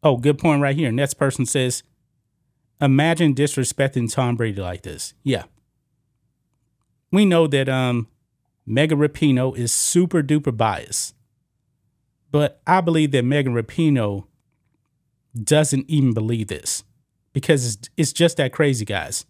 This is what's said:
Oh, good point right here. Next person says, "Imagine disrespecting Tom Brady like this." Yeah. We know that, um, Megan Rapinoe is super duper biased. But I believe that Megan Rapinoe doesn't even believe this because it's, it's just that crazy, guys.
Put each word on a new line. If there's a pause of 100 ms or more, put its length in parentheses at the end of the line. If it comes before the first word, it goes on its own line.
Oh,
good
point
right
here.
Next
person
says, (960)
"Imagine
disrespecting
Tom
Brady
like
this." (120)
Yeah. (1700)
We
know
that,
um, (580)
Megan
Rapinoe
is
super
duper
biased. (1160)
But
I
believe
that
Megan
Rapinoe (1160)
doesn't
even
believe
this (480)
because
it's,
it's
just
that
crazy,
guys.